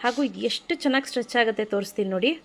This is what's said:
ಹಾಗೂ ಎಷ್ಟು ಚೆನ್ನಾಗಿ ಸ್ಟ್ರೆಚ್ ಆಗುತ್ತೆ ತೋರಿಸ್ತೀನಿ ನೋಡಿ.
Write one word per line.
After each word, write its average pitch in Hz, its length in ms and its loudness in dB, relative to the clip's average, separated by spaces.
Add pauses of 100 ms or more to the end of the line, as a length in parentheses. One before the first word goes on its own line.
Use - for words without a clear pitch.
ಹಾಗೂ 247 200 2
ಎಷ್ಟು 220 500 -2
ಚೆನ್ನಾಗಿ 269 320 0
ಸ್ಟ್ರೆಚ್ 240 300 -6
ಆಗುತ್ತೆ 220 280 2
ತೋರಿಸ್ತೀನಿ 202 520 -2
ನೋಡಿ. 226 160 2 (120)